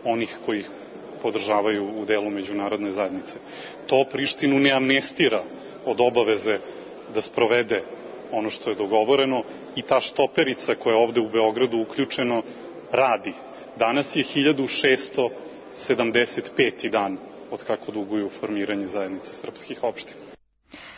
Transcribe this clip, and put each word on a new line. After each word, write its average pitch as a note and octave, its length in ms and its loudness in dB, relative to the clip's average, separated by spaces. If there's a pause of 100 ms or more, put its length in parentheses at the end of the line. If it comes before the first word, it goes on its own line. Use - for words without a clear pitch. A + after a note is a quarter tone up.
onih A#2 320 -2 (100)
koji A2 120 0
ih F#2+ 100 -8 (540)
podržavaju G#2 760 0
u G#2+ 80 -6
delu G#2 260 0
međunarodne G2+ 600 -2
zajednice. F#2+ 480 -4 (480)
To C3+ 260 6
Prištinu C#3 480 2
ne C#3 100 6
amnestira C3 760 2 (400)
od A#2 160 0
obaveze A2 580 4 (560)
da A2 60 2
sprovede A2+ 640 2 (480)
ono A2 200 -2
što - 200 -4
je G2+ 60 -2
dogovoreno A2 680 2 (340)
i C3 60 -4
ta C3 180 4
štoperica C3+ 720 2
koja A2+ 200 2
je A2+ 80 8
ovde A#2 180 4
u A2 80 0
Beogradu A2+ 500 4
uključeno A#2+ 640 0 (500)
radi. A2+ 400 2 (460)
Danas B2+ 380 2
je C#3+ 60 4
hiljadu C#3 440 2
šesto C3 640 2 (440)
sedamdeset A#2 840 0
peti B2 320 2
dan, G2+ 420 -2 (220)
od - 140 -10
kako A2 260 -4
duguju G#2 380 -2 (100)
formiranje G2+ 460 -2
zajednice F#2+ 400 -6
srpskih - 560 -12
opština. - 380 -6 (760)